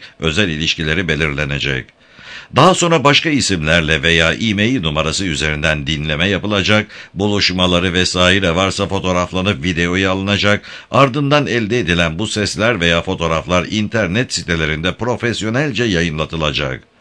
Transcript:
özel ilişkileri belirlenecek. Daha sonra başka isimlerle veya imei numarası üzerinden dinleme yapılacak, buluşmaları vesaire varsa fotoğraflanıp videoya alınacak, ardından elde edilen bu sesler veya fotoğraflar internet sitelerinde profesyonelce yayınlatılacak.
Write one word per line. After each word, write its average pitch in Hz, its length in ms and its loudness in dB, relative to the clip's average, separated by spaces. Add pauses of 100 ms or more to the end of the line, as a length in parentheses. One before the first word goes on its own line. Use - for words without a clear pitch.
(200)
özel 82 300 0
ilişkileri 78 580 -2
belirlenecek. 71 760 -2 (720)
Daha 175 200 6
sonra 165 280 2
başka 143 260 4
isimlerle 80 760 2
veya 82 300 4
imei 107 500 0
numarası 78 420 -2
üzerinden 76 640 -2
dinleme 78 400 -2
yapılacak, 101 600 0 (260)
buluşmaları 92 800 0
vesaire 90 640 2
varsa 95 320 0
fotoğraflanıp 92 760 -2
videoya 90 480 0
alınacak, 101 540 0 (260)
ardından 139 560 2
elde 113 320 0
edilen 85 400 0
bu 107 80 -2
sesler 104 520 0
veya 85 220 2
fotoğraflar 85 680 -2
internet 107 640 -2
sitelerinde 80 600 -2
profesyonelce 117 880 -2
yayınlatılacak. 78 1000 -2 (180)